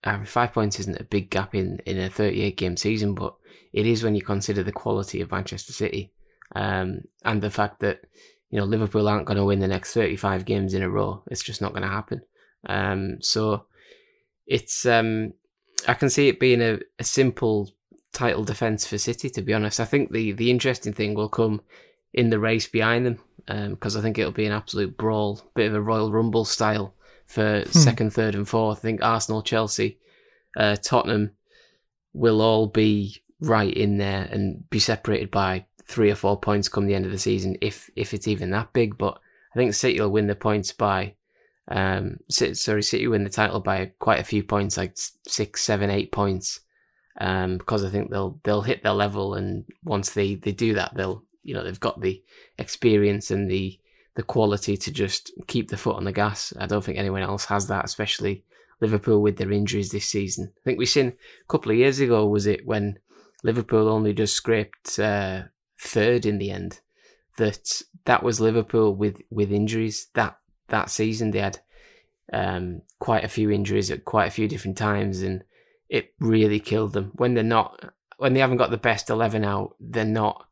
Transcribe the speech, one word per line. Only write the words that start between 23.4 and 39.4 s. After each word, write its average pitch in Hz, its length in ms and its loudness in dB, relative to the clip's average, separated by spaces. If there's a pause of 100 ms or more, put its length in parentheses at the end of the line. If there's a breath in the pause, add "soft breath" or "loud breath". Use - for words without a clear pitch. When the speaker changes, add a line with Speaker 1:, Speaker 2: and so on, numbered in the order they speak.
Speaker 1:
um, 104 260 -4
'cause 104 220 -4
I 107 60 -2
think 107 160 0
it'll 90 120 0
be 107 160 -2
an 104 60 0
absolute 104 440 -4
brawl, 107 460 0 (140)
bit 113 100 2
of 107 80 0
a 104 60 2
Royal 110 320 0
Rumble 113 320 2
style 107 500 -2 (320 soft breath)
for 107 360 0
Speaker 2:
Hmm. - 80 -6
Speaker 1:
second, 120 400 6
third 107 260 0
and 101 120 -4
fourth. 110 300 0
I - 40 -14
think 110 200 -2
Arsenal, 110 400 0
Chelsea, 110 560 -2 (580 soft breath)
uh, 104 200 2
Tottenham 104 560 0 (800 soft breath)
will 110 280 4
all 110 280 4
be 104 560 2 (160)
right 110 340 2
in 101 240 2
there 98 320 -2
and - 400 -4
be 110 80 0
separated 104 540 0
by 92 340 0 (200)
three 107 240 4
or 104 40 2
four 98 240 2
points 101 300 0
come 101 180 0
the 101 80 2
end 95 100 0
of 95 80 -6
the 95 60 -6
season, 95 420 0
if, - 360 -6
if 107 180 -6
it's 104 140 -6
even 92 220 -2
that 107 220 -4
big. 117 240 0
But - 220 -2 (340 soft breath)